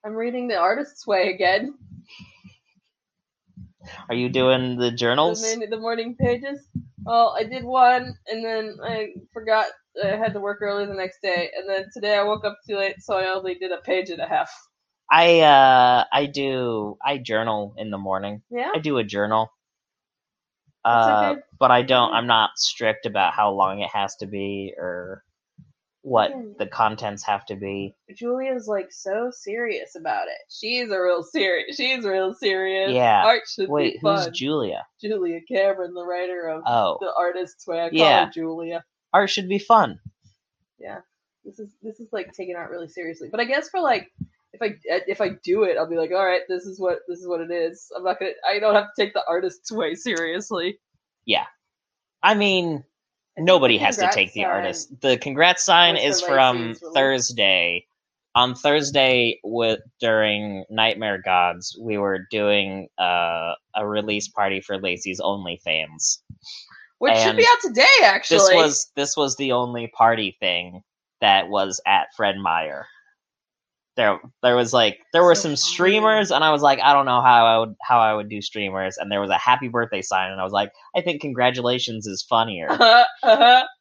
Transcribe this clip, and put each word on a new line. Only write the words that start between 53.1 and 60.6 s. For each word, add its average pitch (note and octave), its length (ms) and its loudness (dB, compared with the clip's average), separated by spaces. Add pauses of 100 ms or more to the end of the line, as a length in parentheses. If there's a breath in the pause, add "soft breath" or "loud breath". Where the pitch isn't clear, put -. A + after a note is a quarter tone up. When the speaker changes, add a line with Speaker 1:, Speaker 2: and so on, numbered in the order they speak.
Speaker 1:
think D#3+ 60 -2
Speaker 2:
nobody C3+ 300 6
Speaker 1:
the G2 80 0
Speaker 2:
has - 120 2
to - 60 -6
Speaker 1:
congrats - 140 2
Speaker 2:
take F#2+ 160 -2
the G#2+ 100 -8
Speaker 1:
sign F2 80 -2
Speaker 2:
artist. G2 520 -6
The C3 160 2
congrats D3+ 460 0
sign E3+ 320 4
Speaker 1:
was B2 80 -2
Speaker 2:
is C#3+ 180 0
Speaker 1:
for F3 60 -6
Speaker 2:
from B2+ 400 2
Speaker 1:
Lacey's A2+ 140 -12
release. E3 120 -16
Speaker 2:
Thursday. G#2+ 920 0 (480)
On B2 200 2
Thursday C#3 880 2
with, A2+ 360 -2 (200)
during G#2+ 720 -2